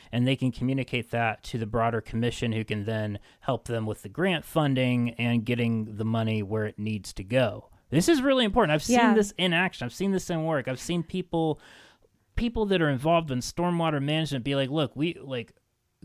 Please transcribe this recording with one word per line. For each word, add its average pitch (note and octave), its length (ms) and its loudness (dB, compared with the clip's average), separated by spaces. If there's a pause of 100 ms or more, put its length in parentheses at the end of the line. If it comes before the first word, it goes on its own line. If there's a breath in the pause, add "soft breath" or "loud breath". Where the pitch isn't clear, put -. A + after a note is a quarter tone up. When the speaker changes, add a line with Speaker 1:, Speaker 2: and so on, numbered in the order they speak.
(120)
Speaker 1:
And B2 160 2
they C3+ 80 2
can B2+ 160 0
communicate B2+ 580 -4
that A#2 360 -2
to - 120 -8
the A2+ 80 -4
broader A2+ 340 0
commission, A#2 520 -2
who A2 120 -2
can G#2 220 -4
then G#2+ 320 -4 (220 soft breath)
help - 280 -4
them A2+ 200 -2
with G#2+ 160 -6
the G2+ 60 -14
grant E3+ 360 -2
funding B2+ 720 2
and A#2+ 300 0
getting A#2 500 0
the G#2+ 100 -4
money A2 380 0
where G#2+ 240 -2
it G2+ 100 -10
needs G#2 360 -6
to G2+ 100 -10
go. A#2 480 0 (180)
This - 180 2
is D#4 140 4
really C4 240 4
important. G3+ 260 4
I've D3+ 120 2
seen A#3+ 140 4
Speaker 2:
Yeah. A#3 180 6
Speaker 1:
this G3+ 200 2
in F3+ 160 0
action. F3 340 0
I've - 100 -8
seen G3 160 -2
this F#3 180 -2
in D#3+ 140 -2
work. D#3 240 0
I've B2+ 120 -4
seen E3+ 220 -2
people, E3 580 -2 (760 loud breath)
people A3+ 320 0
that F#3+ 140 2
are D3+ 80 4
involved D#3 420 2
in B2 80 0
stormwater E3 640 0
management C#3 440 -2
be C#3 100 0
like, C3+ 140 0
"Look, D3 260 -2
we, D#3 260 -2
like, B2+ 300 -8 (540)